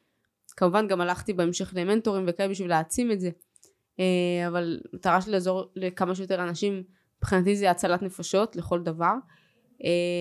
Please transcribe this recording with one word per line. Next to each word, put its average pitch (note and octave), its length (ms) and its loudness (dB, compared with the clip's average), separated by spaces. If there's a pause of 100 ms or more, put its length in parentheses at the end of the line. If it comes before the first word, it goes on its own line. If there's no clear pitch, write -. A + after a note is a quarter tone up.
(560)
כמובן F#3+ 320 4
גם F#3 120 0
הלכתי F3+ 320 -2
בהמשך F3+ 440 -2
למנטורים G3 520 0
וכאלה G3 200 0
בשביל F#3+ 200 -4
להעצים F3 440 0
את G3 80 -2
זה, F3+ 100 -2 (720)
אה, F3 480 2
אבל E3+ 320 -2 (120)
המטרה F3+ 280 2
שלי G#3 120 -6
לעזור F#3 440 0
לכמה F#3 380 -2
שיותר F#3 280 -2
אנשים, F#3 400 -2 (360)
מבחינתי G3 380 2
זה G3 140 4
הצלת F3 320 2
נפשות F#3+ 540 -2
לכל F3 260 -4
דבר. E3+ 320 0 (720)
אה, E3 60 0 (300)